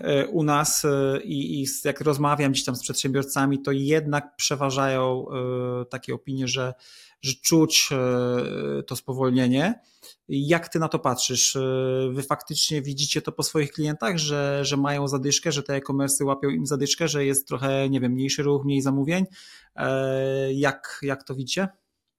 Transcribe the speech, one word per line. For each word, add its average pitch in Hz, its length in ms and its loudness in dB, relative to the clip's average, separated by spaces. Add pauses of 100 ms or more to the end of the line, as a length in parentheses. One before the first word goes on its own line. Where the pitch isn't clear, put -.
e, 143 240 2
u 175 160 0
nas, 147 420 2
e, 139 380 2
i, 143 380 -4
i 135 60 -2
z-, - 180 -6
jak 143 160 -2
rozmawiam 143 520 2
gdzieś 123 120 0
tam 127 120 -2
z - 60 -10
przedsiębiorcami, 139 800 0
to 139 100 0
jednak 143 640 0
przeważają, 131 920 0
e, 127 560 -4
takie 131 300 -8
opinie, 135 340 -4
że, 127 260 -2 (480)
że 135 100 -2 (100)
czuć, 160 500 4
e, 127 920 0
to 127 140 -8
spowolnienie. 131 840 2 (480)
Jak 147 400 0
ty - 100 -2
na 160 100 0
to 160 100 -2
patrzysz? - 580 0
E, 135 40 -2 (520)
wy 135 100 -4
faktycznie 147 600 -2
widzicie 143 400 -2
to 156 100 -6
po 160 100 -4
swoich 147 300 0
klientach, 160 460 -2
że, 143 460 0
że 139 120 0
mają 143 320 0
zadyszkę, 143 440 0
że 143 100 -2
te 143 120 -4
e-commerce'y 139 500 0
łapią 139 240 0
im 143 180 -2
zadyszkę, 143 420 0
że 147 160 0
jest 135 240 0
trochę, 135 420 0
nie 131 100 0
wiem, 123 120 0
mniejszy 135 300 -2
ruch, 143 220 2
mniej 139 180 2
zamówień? 139 420 2 (520)
E, 135 760 0
jak, 139 500 -2
jak 135 220 -4
to 135 100 -8
widzicie? 139 340 -2 (500)